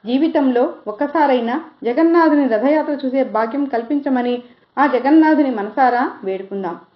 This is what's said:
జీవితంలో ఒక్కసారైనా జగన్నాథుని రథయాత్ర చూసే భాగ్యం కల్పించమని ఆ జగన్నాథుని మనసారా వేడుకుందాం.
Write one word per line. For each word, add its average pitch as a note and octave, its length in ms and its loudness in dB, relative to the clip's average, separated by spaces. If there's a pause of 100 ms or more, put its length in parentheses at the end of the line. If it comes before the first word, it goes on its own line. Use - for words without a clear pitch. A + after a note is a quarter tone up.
జీవితంలో C4 680 0 (140)
ఒక్కసారైనా C4+ 720 -2 (220)
జగన్నాథుని D4+ 640 2
రథయాత్ర C#4+ 580 0
చూసే C4 180 0
భాగ్యం A3+ 420 -2
కల్పించమని B3 760 -4 (340)
ఆ C4+ 80 2
జగన్నాథుని C#4 680 4
మనసారా A#3+ 600 0 (120)
వేడుకుందాం. F#3+ 560 -8 (160)